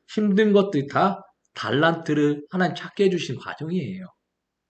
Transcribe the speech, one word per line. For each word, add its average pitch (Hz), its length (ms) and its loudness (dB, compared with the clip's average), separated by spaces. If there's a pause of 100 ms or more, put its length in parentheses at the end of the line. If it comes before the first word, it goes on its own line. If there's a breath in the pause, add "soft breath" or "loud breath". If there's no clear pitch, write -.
힘든 214 440 2
것들이 190 340 2
다 185 340 0 (340)
달란트를 147 960 0
하나님 185 240 0
찾게 - 300 -2
해주신 175 320 0
과정이에요. 110 720 -8 (640)